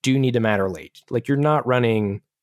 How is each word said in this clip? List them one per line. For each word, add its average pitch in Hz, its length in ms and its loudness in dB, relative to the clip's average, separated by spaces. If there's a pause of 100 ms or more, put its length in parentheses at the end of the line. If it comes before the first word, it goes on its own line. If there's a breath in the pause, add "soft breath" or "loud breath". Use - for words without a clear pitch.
do 131 160 2
need 127 160 0
to 120 60 2
matter 101 300 0
late. - 400 -16
Like, 120 160 -4
you're 139 100 0
not 147 300 0
running 110 560 0 (200)